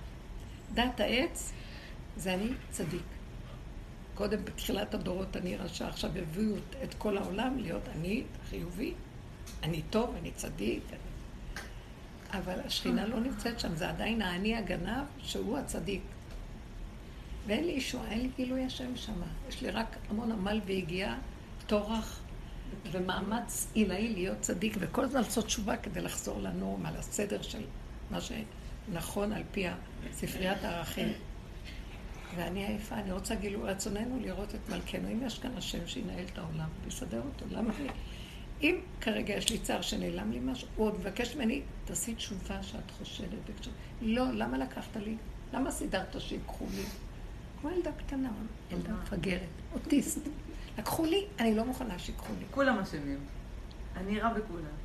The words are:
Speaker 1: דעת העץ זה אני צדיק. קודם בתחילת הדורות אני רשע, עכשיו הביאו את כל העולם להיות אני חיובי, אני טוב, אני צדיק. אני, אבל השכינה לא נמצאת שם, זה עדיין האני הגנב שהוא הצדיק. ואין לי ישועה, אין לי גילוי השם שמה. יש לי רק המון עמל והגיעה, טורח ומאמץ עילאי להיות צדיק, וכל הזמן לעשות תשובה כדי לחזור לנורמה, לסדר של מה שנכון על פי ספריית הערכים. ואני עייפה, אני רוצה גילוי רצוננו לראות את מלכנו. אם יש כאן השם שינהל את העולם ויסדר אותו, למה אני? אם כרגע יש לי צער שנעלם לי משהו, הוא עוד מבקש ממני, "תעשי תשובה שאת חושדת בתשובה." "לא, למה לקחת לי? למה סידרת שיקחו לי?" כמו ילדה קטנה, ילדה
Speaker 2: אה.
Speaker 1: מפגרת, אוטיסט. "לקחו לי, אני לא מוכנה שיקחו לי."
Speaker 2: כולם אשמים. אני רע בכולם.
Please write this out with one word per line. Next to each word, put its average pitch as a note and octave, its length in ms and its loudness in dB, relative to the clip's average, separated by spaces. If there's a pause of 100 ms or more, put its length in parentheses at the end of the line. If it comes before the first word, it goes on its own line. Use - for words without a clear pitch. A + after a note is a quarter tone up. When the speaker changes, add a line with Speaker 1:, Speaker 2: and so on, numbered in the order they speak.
(760)
Speaker 1:
דעת B3 260 6
העץ B3+ 520 4 (640)
זה F#3 180 2
אני G#3 140 2 (220)
צדיק. E3 320 0 (1120)
קודם G3+ 300 2
בתחילת - 500 0
הדורות F#3+ 420 0
אני F3+ 200 0
רשע, F3 320 -2
עכשיו - 300 0
הביאו F#3+ 360 2 (300)
את - 100 -4
כל G3+ 240 2
העולם G#3+ 400 2
להיות G3+ 300 0
אני F3+ 360 0 (260)
חיובי, F#3+ 440 -2 (680)
אני D#3 280 2
טוב, A#3+ 300 4
אני E3+ 100 -4
צדיק. - 600 0
אני, - 80 -8 (1400)
אבל F#3 200 0
השכינה - 460 4
לא A3+ 140 2
נמצאת A#3 400 0
שם, E3+ 160 2
זה E3+ 120 2
עדיין G3+ 340 2
האני G3 340 4
הגנב F#3+ 480 2 (140)
שהוא G3+ 400 0
הצדיק. G3 440 0 (1400)
ואין A#3+ 180 4
לי F4 80 4
ישועה, B3+ 380 0
אין A3 100 2
לי C4 160 2
גילוי C4 280 2
השם B3+ 320 -2
שמה. F#3+ 300 -2 (220)
יש - 140 -4
לי G3 80 0
רק A3 260 0 (140)
המון A3+ 220 2
עמל G#3 340 4
והגיעה, F#3+ 520 2 (480)
טורח G#3+ 540 4 (720)
ומאמץ G3 840 2
עילאי G#3 340 6
להיות G3+ 320 2
צדיק, G#3+ 400 2
וכל B3+ 240 4
הזמן C4+ 160 4
לעשות - 260 4
תשובה G#3 300 2
כדי F3 240 -2
לחזור - 400 -2
לנורמה, F#2+ 500 0
לסדר G3+ 520 0
של - 220 -4 (460)
מה F3 100 0
שנכון - 1120 -2
על E3 100 0 (100)
פי F#3 140 2 (460)
ספריית F#3+ 520 0
הערכים. E3+ 440 0 (1300)
ואני F3+ 300 0
עייפה, G#3+ 280 -2
אני G3+ 180 0
רוצה G3 220 0
גילוי G3+ 360 0
רצוננו G#3+ 500 0
לראות G3 340 -2
את - 140 -4
מלכנו. F3+ 400 -2
אם A3 180 2
יש A3 120 -2
כאן - 180 -2
השם - 300 -2
שינהל F3+ 460 -2
את - 60 -6
העולם D#3+ 300 0 (160)
ויסדר - 380 -2
אותו, - 280 -4
למה A3 300 2
אני? - 80 0 (760)
אם F4 180 8 (200)
כרגע G#3+ 340 2
יש G3 160 4
לי G#3 80 2
צער G3+ 240 2
שנעלם F#3 500 0
לי A#3+ 80 0
משהו, C4 360 -2
הוא G#3+ 100 6
עוד G3+ 140 4
מבקש A3 360 0
ממני, C4+ 260 4 (220)
"תעשי A3+ 300 0
תשובה G3 480 -4
שאת - 360 -6
חושדת F#3+ 400 -4 (100)
בתשובה." - 280 -6 (260)
"לא, A#3 300 6
למה A#3+ 260 2
לקחת - 380 -2
לי? A3 200 -2 (360)
למה C4 180 2
סידרת - 500 0
שיקחו - 540 -4
לי?" G3 80 0 (760)
כמו D4 100 0
ילדה E4+ 220 4
קטנה, C4+ 360 0 (440)
ילדה F3 180 0
Speaker 2:
אה. A3 60 0
Speaker 1:
מפגרת, F3+ 440 2 (340)
אוטיסט. - 540 4 (500)
"לקחו D#4+ 260 2
לי, G4 200 6 (140)
אני A3+ 160 8
לא A3 100 6
מוכנה B3 340 0
שיקחו - 400 -4
לי." F#3 120 -4
Speaker 2:
כולם C4 280 6
אשמים. C#3+ 400 0 (760)
אני G3+ 240 2
רע A3+ 120 6
בכולם. F3+ 320 -2 (200)